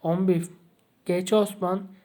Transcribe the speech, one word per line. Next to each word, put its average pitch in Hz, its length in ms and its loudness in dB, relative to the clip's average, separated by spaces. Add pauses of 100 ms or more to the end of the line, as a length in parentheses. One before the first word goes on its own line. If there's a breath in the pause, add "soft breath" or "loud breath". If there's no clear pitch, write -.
On 180 240 0
bir, 170 200 2 (580)
Geç 185 280 -2
Osman 196 540 0 (180 loud breath)